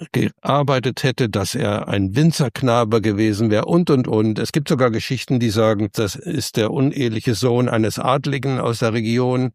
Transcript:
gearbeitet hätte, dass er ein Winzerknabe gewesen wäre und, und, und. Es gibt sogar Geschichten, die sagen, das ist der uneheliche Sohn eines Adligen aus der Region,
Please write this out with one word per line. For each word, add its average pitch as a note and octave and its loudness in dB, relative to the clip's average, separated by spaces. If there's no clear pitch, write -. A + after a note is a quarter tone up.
gearbeitet B2+ 0
hätte, B2+ 0
dass G2 -2
er G#2 -2
ein G2+ 0
Winzerknabe A#2+ 2
gewesen G#2+ 2
wäre A2 2
und, F3 2
und, B2+ 2
und. A2 2
Es A2 -4
gibt D3+ -2
sogar B2+ 2
Geschichten, B2 -2
die A#2 0
sagen, G#2+ 2
das G#2 -4
ist - -6
der A2 0
uneheliche B2 -2
Sohn A#2+ 0
eines A2 0
Adligen C3+ -2
aus A#2 -2
der A2 0
Region, B2 0